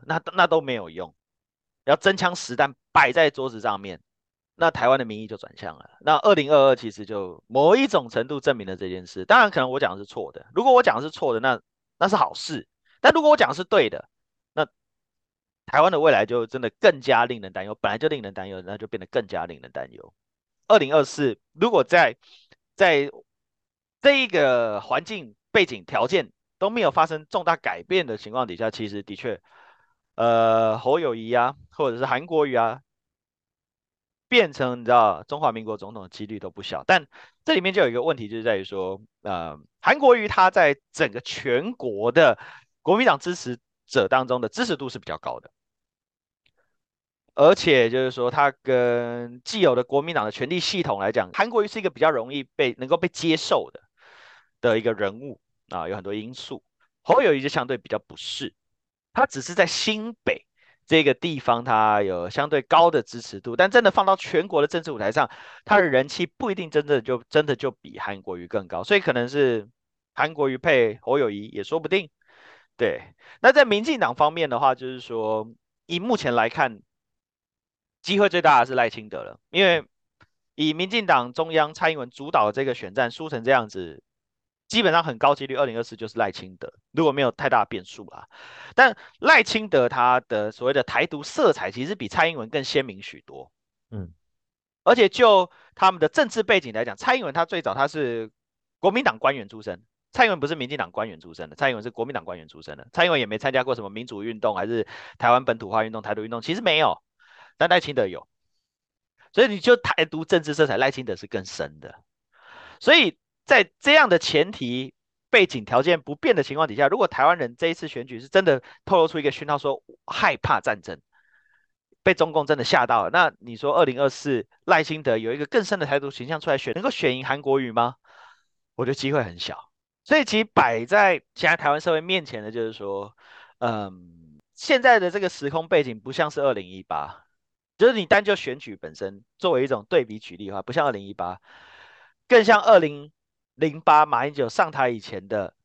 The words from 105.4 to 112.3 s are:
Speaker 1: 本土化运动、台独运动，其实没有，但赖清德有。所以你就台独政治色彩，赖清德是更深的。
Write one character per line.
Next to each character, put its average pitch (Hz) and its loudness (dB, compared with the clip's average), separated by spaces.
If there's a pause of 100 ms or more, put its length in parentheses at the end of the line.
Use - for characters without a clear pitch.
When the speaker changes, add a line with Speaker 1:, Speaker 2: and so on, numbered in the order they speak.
Speaker 1:
本 117 -2
土 110 -14
化 110 0
运 110 -8
动、 110 -10
台 104 -8
独 107 -6
运 113 -12
动， 117 -8
其 160 -6
实 220 -8
没 170 0
有， 131 0 (540)
但 170 2
赖 180 4
清 151 -4
德 120 0
有。 85 -14 (1040)
所 214 4
以 262 6
你 208 -6
就 240 6
台 - 0
独 156 -6
政 175 2
治 151 -6
色 151 2
彩， 131 0
赖 131 2
清 131 -6
德 104 -8
是 101 -16
更 95 -8
深 76 -10
的。 67 -20 (760)